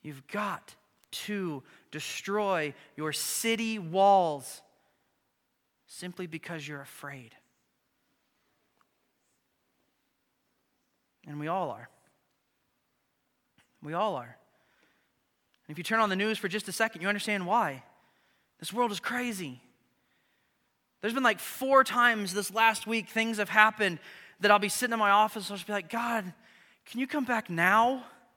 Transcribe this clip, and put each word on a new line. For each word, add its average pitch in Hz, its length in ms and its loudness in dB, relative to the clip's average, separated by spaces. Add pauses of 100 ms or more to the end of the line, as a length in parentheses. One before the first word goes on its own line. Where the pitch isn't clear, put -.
You've 135 200 -16
got 202 460 -6 (520)
to 185 360 -6 (280)
destroy 185 800 -2 (240)
your 156 160 -4
city 226 680 -2
walls 180 840 4 (1200)
simply 180 400 -10
because 160 400 -10
you're 147 140 -10
afraid. 135 540 -16 (4000)
And 147 120 -10
we 147 100 -6
all 175 240 -2
are. 110 180 -14 (1900)
We 147 100 -10
all 190 220 0
are. 120 200 -8 (1300)
And 151 80 -12
if - 20 -12
you 165 80 -10
turn 226 160 2
on 220 80 4
the 190 80 0
news 214 220 0
for 202 100 -4
just 196 200 -6
a 185 40 -8
second, 220 300 -2
you 190 60 -2
understand 202 380 -2
why. 175 360 0 (800)
This 170 120 -10
world 233 200 0
is 196 80 -6
crazy. 196 600 -6 (1400)
There's 214 100 -2
been, 262 100 -2
like, 220 160 4
four 269 460 4
times 226 480 2
this 190 180 -2
last 220 360 2
week 220 240 -2
things 226 260 -2
have 208 140 -2
happened 214 480 4 (420)
that 202 100 4
I'll 208 80 10
be 202 120 0
sitting 233 240 -2
in 226 40 -2
my 208 120 4
office, 208 400 4
I'll 202 80 -8
just 175 80 -12
be 208 80 -6
like, 185 160 -4
"God, 226 420 -4 (540)
can - 120 -10
you 262 80 0
come 277 200 -2
back 226 240 -2
now?" 220 560 4 (300)